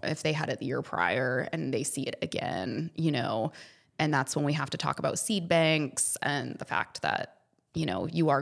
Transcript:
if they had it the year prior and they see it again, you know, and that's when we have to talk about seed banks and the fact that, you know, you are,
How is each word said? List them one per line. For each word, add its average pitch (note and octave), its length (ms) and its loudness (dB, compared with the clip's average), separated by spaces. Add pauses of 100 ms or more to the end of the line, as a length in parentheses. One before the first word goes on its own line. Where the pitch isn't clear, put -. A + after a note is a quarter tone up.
if - 200 -4
they D#3 100 2
had D3+ 160 -2
it B2+ 100 -4
the F2+ 60 -6
year C3 160 -2
prior B2 720 0
and D#3+ 200 -2
they A#2+ 100 0
see C#3 200 -2
it B2 180 -4
again, F#2 760 -4
you D#3+ 160 2
know, A2+ 400 0 (480)
and D3 140 2
that's C3+ 220 0
when D3 80 2
we C#3+ 100 2
have D3+ 180 0
to - 60 -6
talk - 220 -2
about - 200 0
seed F#3+ 280 -2
banks D#3 760 4
and C#3 360 -2
the - 80 -8
fact - 380 -2
that, - 340 -2 (380)
you D#3+ 100 0
know, F#2 220 -2
you E3 220 4
are, C#3 120 4